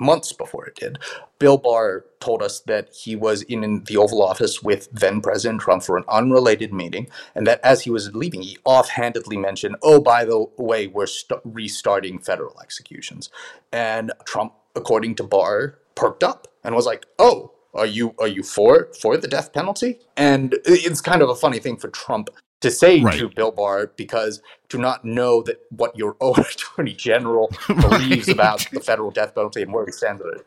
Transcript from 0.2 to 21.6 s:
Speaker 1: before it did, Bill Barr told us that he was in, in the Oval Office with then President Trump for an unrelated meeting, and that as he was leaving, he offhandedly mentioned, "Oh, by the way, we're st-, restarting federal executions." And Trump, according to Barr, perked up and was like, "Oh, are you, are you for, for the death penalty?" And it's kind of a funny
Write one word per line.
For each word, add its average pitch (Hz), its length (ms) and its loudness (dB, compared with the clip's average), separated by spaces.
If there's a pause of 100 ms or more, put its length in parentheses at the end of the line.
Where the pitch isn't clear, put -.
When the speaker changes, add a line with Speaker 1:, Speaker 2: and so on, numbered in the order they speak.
Speaker 1:
before - 340 -14
it - 80 -20
did, - 240 -14 (400)
Bill 139 180 6
Barr 113 480 0 (140)
told 113 240 -2
us 101 200 -6
that - 300 -4
he - 220 -12
was 107 280 -2
in, 113 200 -6
in 104 220 -4
the 107 120 -4
Oval 104 280 4
Office 95 360 -2
with - 300 -2
then 104 300 0
President 107 400 -2
Trump 92 240 2
for 92 120 -2
an 90 120 -2
unrelated 113 640 2
meeting, 95 340 -8 (300)
and 107 100 -2
that 117 160 2
as 131 200 4
he 123 80 -6
was 104 220 -4
leaving, 113 300 -8
he 95 220 -16
offhandedly 120 720 0
mentioned, 98 480 -4
"Oh, 147 160 10
by 120 240 4
the 110 200 0 (140)
way, 113 300 -2
we're 98 180 -4
st-, - 380 -8
restarting 101 760 -4
federal 87 420 -8
executions." - 720 -18 (400)
And 113 400 -4 (140)
Trump, 110 280 -6 (220)
according 113 420 0
to - 60 -6
Barr, 104 560 0 (160)
perked - 300 0
up - 240 -4 (160)
and 117 100 -4
was 120 120 2
like, 110 200 -6 (140)
"Oh, 220 320 4 (200)
are 110 140 0
you, 113 320 -4
are 110 80 0
you 98 160 -4
for, 120 460 4 (120)
for 113 160 0
the 160 120 -4
death 139 240 -6
penalty?" 208 480 -4 (160)
And 139 480 2
it's 170 360 2
kind 170 220 2
of 135 60 4
a 123 80 -2
funny 127 240 -2